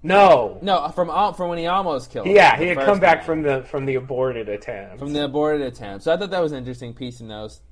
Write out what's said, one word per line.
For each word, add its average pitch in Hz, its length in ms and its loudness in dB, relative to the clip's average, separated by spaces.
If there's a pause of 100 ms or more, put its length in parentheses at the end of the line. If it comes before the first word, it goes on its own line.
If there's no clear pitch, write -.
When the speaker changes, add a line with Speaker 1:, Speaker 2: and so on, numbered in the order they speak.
Speaker 1:
No. 156 580 6
Speaker 2:
No, 170 280 0
from 170 200 -2
al-, 185 240 0
from 180 160 -6
when 170 80 -6
he 165 80 -6
almost 185 460 -2
killed 113 160 -6
him 196 80 2
Speaker 1:
Yeah, 160 200 8
Speaker 2:
the 143 80 -4
Speaker 1:
he 180 60 -2
had 175 80 -2
Speaker 2:
first 135 80 0
Speaker 1:
come 202 140 4
back 170 200 4
Speaker 2:
time. - 60 -14
Speaker 1:
from 160 160 -4
the, 139 220 -2
from 139 220 -8
the 135 100 -4
aborted 127 540 -4
attempt. 104 500 -10
Speaker 2:
From 143 140 -8
the 147 120 -2
aborted 147 360 -2
attempt. 110 420 -10
So 160 100 0
I 175 40 0
thought 196 120 -6
that 180 120 -4
was 156 120 -2
interesting, 127 400 -12
piecing 120 340 -14
those 107 340 -16 (100)